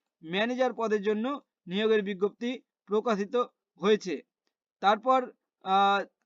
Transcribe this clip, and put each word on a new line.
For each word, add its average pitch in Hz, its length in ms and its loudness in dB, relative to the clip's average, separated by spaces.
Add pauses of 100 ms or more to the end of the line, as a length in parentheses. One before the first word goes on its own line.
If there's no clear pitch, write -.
(240)
ম্যানেজার 240 500 -2
পদের 214 280 -2
জন্য 220 400 -2 (260)
নিয়োগের 214 340 2
বিজ্ঞপ্তি 202 600 -4 (240)
প্রকাশিত 208 500 -2 (420)
হয়েছে। 185 440 0 (580)
তারপর, 233 520 2 (320)
আহ, 196 400 2 (220)